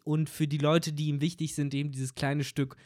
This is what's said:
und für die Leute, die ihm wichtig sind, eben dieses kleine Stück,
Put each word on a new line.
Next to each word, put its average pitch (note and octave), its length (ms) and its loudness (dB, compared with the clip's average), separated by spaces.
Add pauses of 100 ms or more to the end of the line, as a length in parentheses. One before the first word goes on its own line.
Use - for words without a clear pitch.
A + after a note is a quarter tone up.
und D#3 240 2
für D#3 180 0
die D3 100 0
Leute, D#3 360 4
die D3+ 140 -2
ihm C#3+ 120 0
wichtig D#3+ 360 -2
sind, C#3+ 180 -2
eben C#3+ 180 -2
dieses C3 240 -6
kleine C#3+ 300 0
Stück, C3 400 -2